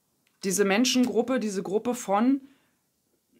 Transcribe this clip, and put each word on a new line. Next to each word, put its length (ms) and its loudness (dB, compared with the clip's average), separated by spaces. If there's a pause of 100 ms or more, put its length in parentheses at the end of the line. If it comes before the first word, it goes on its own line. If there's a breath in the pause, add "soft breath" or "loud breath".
(440)
Diese 200 0
Menschengruppe, 760 2
diese 220 -4
Gruppe 320 -4
von, 460 0 (1000 loud breath)